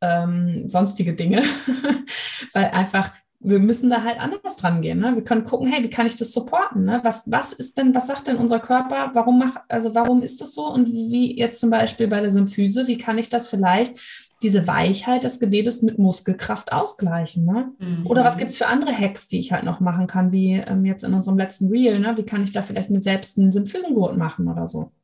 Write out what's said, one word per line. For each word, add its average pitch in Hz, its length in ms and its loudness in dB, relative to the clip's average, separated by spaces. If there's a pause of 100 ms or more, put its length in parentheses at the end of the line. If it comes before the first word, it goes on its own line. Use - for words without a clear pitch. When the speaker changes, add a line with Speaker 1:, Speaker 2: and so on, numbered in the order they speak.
Speaker 1:
ähm, 175 680 0
sonstige 180 460 0
Dinge, 175 280 2
<laughs> - 1120 -4
weil 196 120 2
einfach 190 440 0 (340)
wir 196 140 4
müssen 226 320 4
da 226 120 2
halt - 160 -2
anders 370 380 -8
dran 170 260 0
gehen, 165 180 -2
ne? 247 140 2
Wir 220 80 -2
können 226 220 0
gucken, 254 260 -2
hey, 285 140 0
wie 226 60 -2
kann 233 160 0
ich 226 100 -2
das - 160 -6
supporten, 240 520 0
ne? 226 200 0
Was, 226 260 -2
was - 220 -2
ist - 260 -10
denn, 262 160 4
was 254 120 0
sagt 277 200 -6
denn 262 100 -2
unser 233 220 0
Körper? 262 560 -2
Warum 247 240 4
mach-, 262 300 0
also 226 260 -4
warum 240 280 4
ist - 180 -8
das 294 140 -10
so? 302 180 -6
Und 247 160 4
wie 233 500 -2
jetzt 233 220 -2
zum 233 100 2
Beispiel 226 380 0
bei 208 120 0
der 208 100 0
Symphyse, 202 560 2
wie 240 120 0
kann 220 200 -2
ich 226 100 -4
das 240 180 -2
vielleicht, 202 540 0 (420)
diese 196 240 4
Weichheit 196 580 0
des 247 160 -4
Gewebes 214 420 2
mit 220 160 2
Muskelkraft 190 760 0
ausgleichen, 170 720 -2
ne? 240 340 0
Speaker 2:
Mhm. 180 280 -4
Speaker 1:
Oder 240 180 6
was 240 120 4
gibt's - 220 -6
für 233 80 0
andere 285 300 0
Hacks, 196 320 -2
die 185 100 -4
ich - 140 -4
halt - 120 -2
noch 170 160 -4
machen 180 260 0
kann, 185 260 0
wie, 190 220 2
ähm, 190 300 0
jetzt 190 200 -2
in 190 100 0
unserem 190 240 2
letzten 190 300 -2
Reel, 226 300 4
ne? 220 180 0
Wie 214 80 -4
kann 202 180 -4
ich 196 100 -4
da 202 100 -4
vielleicht 196 280 -6
mir 196 120 2
selbst 190 360 -2
einen 190 140 6
Symphysengurt 208 640 0
machen 170 320 -2
oder 165 200 -4
so? 156 220 -8 (140)